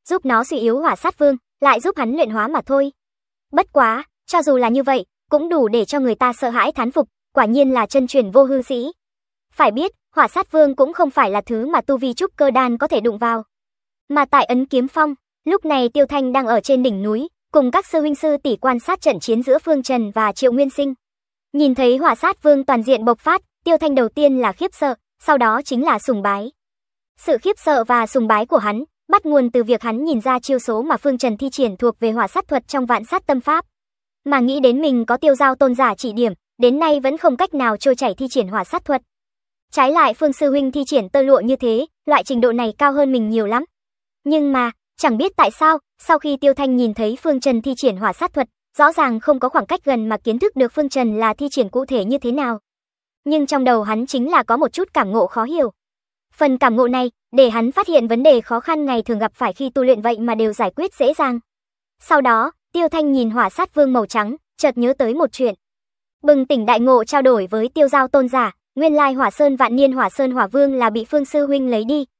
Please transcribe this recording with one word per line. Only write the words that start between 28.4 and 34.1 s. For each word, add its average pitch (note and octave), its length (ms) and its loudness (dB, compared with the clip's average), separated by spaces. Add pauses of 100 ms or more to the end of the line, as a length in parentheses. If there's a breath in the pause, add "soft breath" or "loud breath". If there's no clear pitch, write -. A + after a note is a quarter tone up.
của A#3+ 120 0
hắn, G#3 260 -4 (240)
bắt G4+ 180 0
nguồn C#4 260 2
từ A#3+ 120 0
việc A3 180 0
hắn A#3 220 -4
nhìn D4+ 180 -2
ra B3+ 180 -2
chiêu B3+ 200 -2
số A3 220 -2
mà C#4 160 -2
Phương C4 200 -2
Trần A#3 200 -4
thi C4+ 120 -6
triển A#3 280 -2
thuộc A#3+ 220 -2
về A3+ 120 -2
hỏa A#3+ 160 -2
sát F#4 200 -6
thuật C4 200 -4
trong C4+ 180 -4
vạn A3+ 200 -2
sát F4+ 220 -6
tâm C4+ 140 0
pháp. D#4 240 -2 (600)